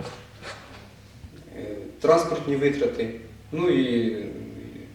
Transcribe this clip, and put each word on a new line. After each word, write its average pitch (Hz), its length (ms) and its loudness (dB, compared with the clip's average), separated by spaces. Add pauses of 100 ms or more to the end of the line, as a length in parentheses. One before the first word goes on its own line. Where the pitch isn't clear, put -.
(1600)
е, - 80 -10 (360)
транспортні 151 540 6
витрати, 135 540 2 (420)
ну 170 180 2
і 120 460 4 (800)